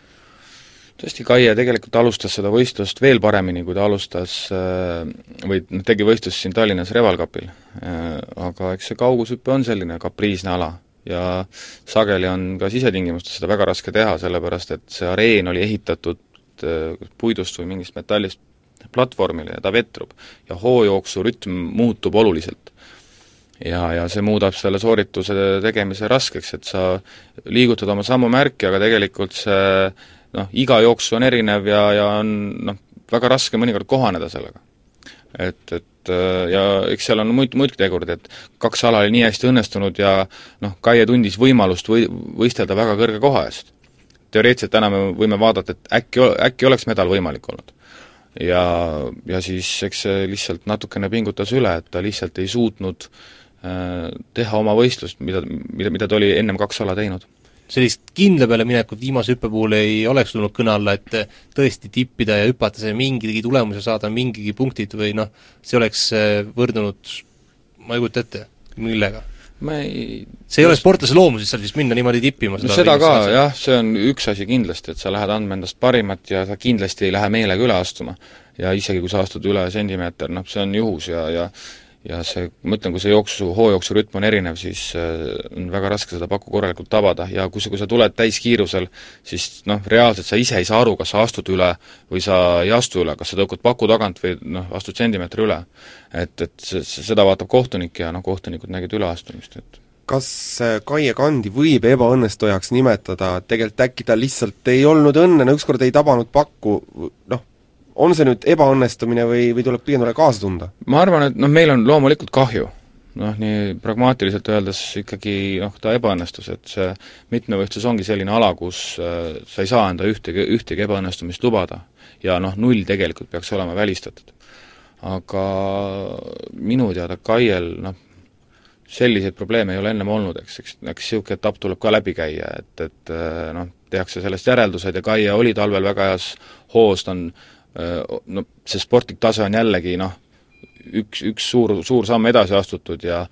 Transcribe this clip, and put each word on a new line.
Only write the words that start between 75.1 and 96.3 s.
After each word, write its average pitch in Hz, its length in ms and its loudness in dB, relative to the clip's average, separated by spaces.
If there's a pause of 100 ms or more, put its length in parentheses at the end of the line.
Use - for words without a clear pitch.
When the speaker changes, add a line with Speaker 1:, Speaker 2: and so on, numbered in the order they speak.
Speaker 1:
lähed 101 220 -2
andma 101 240 -4
endast 92 240 -10
parimat 110 500 0
ja 95 160 -2
sa 101 120 -6
kindlasti 101 460 0
ei 92 80 0
lähe 101 180 0
meelega 110 360 0
üle 104 80 2
astuma. - 400 -6 (420)
Ja 92 180 -2
isegi 98 280 -2
kui 90 80 -6
sa 101 120 0
astud 85 220 -10
üle 98 260 0
sentimeeter, 90 600 -6
noh, 92 160 -10
see 101 160 -4
on 98 100 -4
juhus 92 380 -2
ja, 82 200 -4
ja, 85 140 -2 (640)
ja 85 160 -8
see, 90 240 -8 (160)
ma 101 140 -2
ütlen, 92 160 -6
kui 92 80 -6
see 104 100 2
jooksu, 104 440 0
hoojooksu 98 400 2
rütm 104 220 -2
on 101 80 0
erinev, 92 340 0
siis, 87 220 -10 (160)
äh, 82 280 -4 (260)
on 90 200 -8
väga 98 200 -2
raske 98 240 -6
seda 85 140 -8
pakku 98 220 -6
korralikult 92 400 -2
tabada 95 380 2
ja 95 220 -2
kui 104 100 -8
sa, 104 100 -6
kui 98 80 -4
sa 101 100 -6
tuled 113 260 4
täiskiirusel, 107 720 0 (380)
siis, - 200 -8 (220)
noh, 101 140 -2 (100)
reaalselt 113 360 4
sa 107 120 2
ise 120 200 0
ei 90 80 -2
saa 110 120 4
aru, 113 200 4
kas - 120 -6
sa 104 140 4
astud 95 260 -6
üle 90 220 2 (360)
või 92 140 -4
sa 95 140 4 (260)
ei 101 100 2
astu 92 300 0
üle, 76 160 -2
kas - 100 -10
sa 87 100 -6
tõukad 92 240 -2
paku 120 260 2
tagant 107 340 0
või, 90 100 -2 (220)
noh, 90 200 -10
astud 95 200 -10
sentimeetri 110 480 -2
üle. 90 160 0 (500)
Et, 87 300 -6